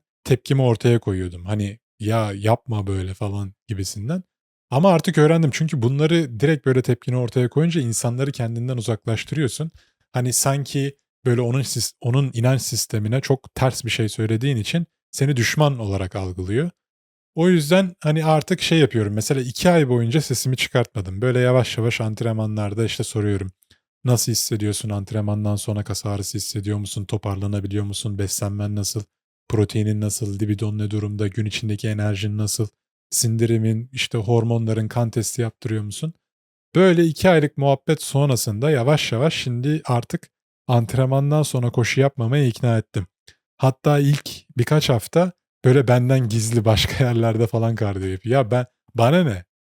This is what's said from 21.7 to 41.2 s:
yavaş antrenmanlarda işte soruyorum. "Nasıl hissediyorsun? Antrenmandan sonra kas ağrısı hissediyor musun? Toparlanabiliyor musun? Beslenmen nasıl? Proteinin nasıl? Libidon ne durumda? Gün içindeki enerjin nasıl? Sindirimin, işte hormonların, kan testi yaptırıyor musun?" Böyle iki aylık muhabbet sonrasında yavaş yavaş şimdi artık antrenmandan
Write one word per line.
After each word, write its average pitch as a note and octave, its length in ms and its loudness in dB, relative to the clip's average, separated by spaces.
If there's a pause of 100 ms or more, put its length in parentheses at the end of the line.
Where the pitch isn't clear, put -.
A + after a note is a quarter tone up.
yavaş A#2 240 -2
antrenmanlarda A2 840 -2
işte - 180 -6
soruyorum. G2+ 480 -2 (520)
"Nasıl B2 280 2
hissediyorsun? G#2+ 580 -2
Antrenmandan G#2 680 -2
sonra G#2 280 -4
kas - 220 -8
ağrısı G2+ 320 -6
hissediyor G#2 400 -4
musun? G2+ 280 -8
Toparlanabiliyor G2+ 800 -4
musun? G2+ 320 -6
Beslenmen G2+ 580 -4
nasıl? G#2 260 -4 (480)
Proteinin G#2+ 520 0
nasıl? G2+ 380 -4
Libidon G#2 380 -2
ne G#2 140 -4
durumda? G#2 360 -4
Gün G#2+ 180 -4
içindeki G#2 420 -4
enerjin G#2 500 -2
nasıl? G#2+ 300 -2 (420)
Sindirimin, A2+ 840 0
işte A#2+ 240 -4
hormonların, A2+ 720 0
kan A#2 240 -2
testi - 300 -4
yaptırıyor A2 420 -4
musun?" B2+ 300 -8 (600)
Böyle F3 300 6
iki E3 240 2
aylık D#3 280 4
muhabbet C#3 440 0
sonrasında C3+ 680 0
yavaş C#3+ 400 2
yavaş C3+ 220 0
şimdi C3+ 520 -4
artık A#2+ 440 -2 (380)
antrenmandan C3 760 2